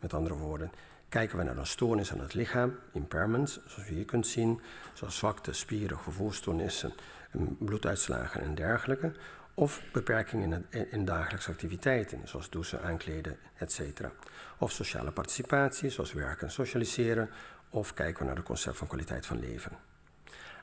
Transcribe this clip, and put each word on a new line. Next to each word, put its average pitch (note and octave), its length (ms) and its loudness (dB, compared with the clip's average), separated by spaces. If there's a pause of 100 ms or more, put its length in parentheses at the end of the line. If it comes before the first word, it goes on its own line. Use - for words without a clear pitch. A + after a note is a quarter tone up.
Met - 140 -4
andere D#2+ 220 2
woorden, D2+ 360 -4 (400)
kijken A2 260 2
we F2 60 4
naar B1+ 140 0
een C#2 80 -2
stoornis A2 460 4
aan - 80 -2
het D2 140 -6
lichaam, B2 420 2 (160)
impairments, G#2+ 760 2
zoals G2 220 -12
u D#2+ 40 -2
hier F2+ 120 -2
kunt A#2 220 2
zien, A2+ 340 4 (320)
zoals - 240 -4
zwakte, - 360 0
spieren, G#2 440 0
gevoelstoornissen, F#2 960 0 (380)
ehm, - 120 2 (160)
bloeduitslagen F2 840 2
en D2+ 140 -2
dergelijke, A#2+ 560 2 (420)
of - 280 4 (100)
beperkingen G#2+ 800 2
in, A2 220 -2
in G#2 140 2
dagelijkse F#2 460 0
activiteiten, F#2+ 720 2
zoals - 260 -8
douchen, - 340 -4
aankleden, D#2+ 540 -2 (200)
et - 140 -4
cetera. C#2+ 400 -4 (460)
Of - 140 2
sociale D2 400 -2
participatie, C#3 760 2
zoals - 240 -2
werken D2 340 -2
en - 60 -4
socialiseren, A#2 760 2 (400)
of G#2+ 240 0
kijken E2+ 260 0
we C#2 80 0
naar C2 80 0
het - 100 -4
concept - 320 -2
van D#2 100 -4
kwaliteit - 380 -4
van - 140 -2
leven. A#1+ 320 -6 (920)